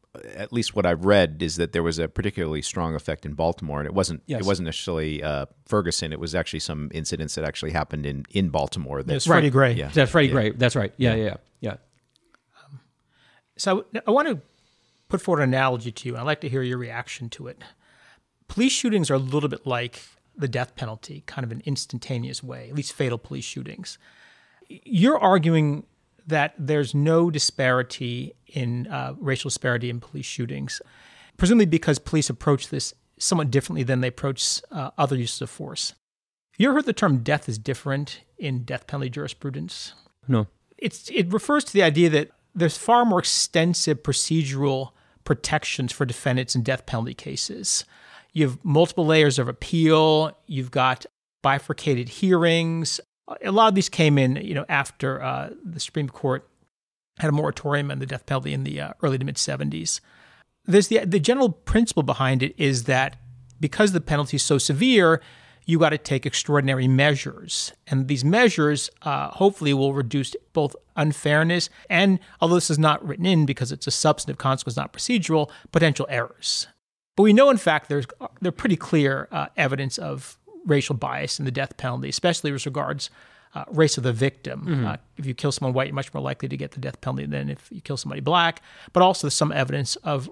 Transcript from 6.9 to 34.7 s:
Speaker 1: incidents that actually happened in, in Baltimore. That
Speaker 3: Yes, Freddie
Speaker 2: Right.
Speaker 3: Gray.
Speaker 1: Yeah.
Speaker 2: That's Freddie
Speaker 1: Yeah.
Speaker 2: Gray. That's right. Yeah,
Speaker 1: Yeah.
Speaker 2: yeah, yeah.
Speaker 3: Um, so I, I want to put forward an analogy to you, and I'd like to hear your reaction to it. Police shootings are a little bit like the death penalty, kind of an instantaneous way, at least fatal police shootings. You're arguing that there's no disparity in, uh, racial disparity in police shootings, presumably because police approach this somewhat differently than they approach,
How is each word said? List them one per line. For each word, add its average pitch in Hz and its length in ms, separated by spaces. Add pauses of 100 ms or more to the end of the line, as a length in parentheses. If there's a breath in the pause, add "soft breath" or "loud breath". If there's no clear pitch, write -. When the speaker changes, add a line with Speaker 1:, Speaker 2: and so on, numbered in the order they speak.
Speaker 1:
incidents 80 400
that 78 100
actually 76 280
happened 76 340
in, 69 240
in 95 200
Baltimore. 71 520
That 64 100
Speaker 3:
Yes, 135 140
Freddie 160 220
Speaker 2:
Right. 131 40
Speaker 3:
Gray. 131 200
Speaker 1:
Yeah. 113 200
Speaker 2:
That's 135 200
Freddie 147 160
Speaker 1:
Yeah. 127 40
Speaker 2:
Gray. 110 200
That's 120 240
right. 101 200
Yeah, 120 200
Speaker 1:
Yeah. 110 80
Speaker 2:
yeah, 98 120 (240)
yeah. - 160 (880 loud breath)
Speaker 3:
Um, 139 160 (760 loud breath)
so 196 360
I, - 140
I - 60
want 294 160
to 185 120 (680)
put 190 120
forward 160 220
an 131 80
analogy 127 420
to - 160
you, 123 60
and 117 60
I'd 123 60
like 151 140
to 156 80
hear 131 140
your 123 160
reaction 120 520
to - 160
it. - 160 (880 soft breath)
Police 254 240
shootings 208 380
are 143 40
a 135 40
little 139 300
bit - 180
like 123 340 (360)
the 143 120
death 123 280
penalty, 127 500
kind - 180
of 113 80
an 120 120
instantaneous 127 800
way, 123 280
at 135 40
least 143 180
fatal 120 260
police 135 260
shootings. - 540 (680 soft breath)
You're 277 500
arguing 160 640 (420)
that 151 320
there's 147 340
no 165 380
disparity 127 1040 (140)
in, 120 400
uh, 135 320
racial 139 280
disparity 123 420
in 120 100
police 135 260
shootings, 123 560 (540 soft breath)
presumably 208 300
because 156 340
police - 280
approach 139 420
this - 220 (240)
somewhat 156 320
differently 139 360
than 127 160
they 127 80
approach, - 520 (120)